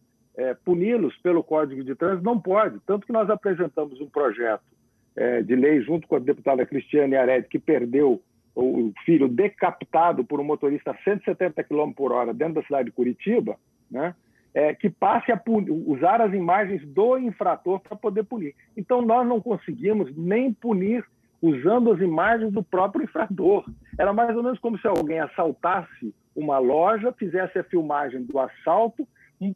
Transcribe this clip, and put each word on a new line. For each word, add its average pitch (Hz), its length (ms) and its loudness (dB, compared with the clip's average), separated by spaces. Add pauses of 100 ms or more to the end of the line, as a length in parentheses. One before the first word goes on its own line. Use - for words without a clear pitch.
(360)
é, 127 180 -2
puni-los 180 640 0
pelo 170 240 0
Código 143 400 -2
de 131 120 -8
Trânsito, 175 300 -2
não 233 160 0
pode. 185 460 0
Tanto 202 200 -2
que 247 60 -8
nós 220 180 0
apresentamos 156 720 -4
um 147 80 -12
projeto, 117 540 -2 (520)
é, 120 280 0
de 107 120 0
lei 139 280 4
junto 151 240 -4
com 156 100 0
a - 20 2
deputada 131 480 0
Cristiane 139 500 0
Arede, 127 320 2
que 147 100 -4
perdeu 127 640 2 (320)
o, 123 80 -2
o 127 300 0 (120)
filho 139 240 4
decapitado 170 960 0
por 143 160 -4
um 143 40 -4
motorista 143 480 -2
a - 60 -14
cento 196 240 -2
e - 20 -18
setenta 175 380 -2
quilômetros 151 340 -2
por 131 160 0
hora 120 220 0
dentro 156 200 -2
da 151 80 -2
cidade 135 240 -2
de 110 60 -12
Curitiba, 123 640 -2 (340)
né? 156 240 -6 (400)
É, 151 200 2
que 202 140 -2
passe 202 420 0
a 226 60 2
pu-, 214 280 0 (220)
usar 165 340 2
as 208 120 2
imagens 185 560 0
do 220 300 2
infrator 185 640 -2
pra - 160 -16
poder 208 280 -2
punir. 196 300 -8 (220)
Então, 247 260 0
nós 240 260 4
não 240 120 0
conseguimos 175 760 -2
nem 214 360 0
punir 214 520 -2 (360)
usando 185 520 4
as 170 80 0
imagens 196 520 2
do 208 100 -2
próprio 202 420 -2
infrator. 202 600 0 (340)
Era 185 140 2
mais 233 240 2
ou 240 60 -2
menos 247 160 -2
como 226 200 -4
se 226 100 -2
alguém 160 320 0
assaltasse 165 920 -4 (220)
uma 147 240 0
loja, 185 540 2
fizesse 185 460 -4
a 170 60 -2
filmagem 143 600 -2
do 135 140 -6
assalto, 202 680 -2 (340)
um, 190 160 -4